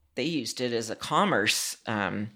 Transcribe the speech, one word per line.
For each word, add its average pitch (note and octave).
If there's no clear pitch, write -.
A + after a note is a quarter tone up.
they B2
used C#3
it B2
as A#2
a A2+
commerce, D3
um, G#2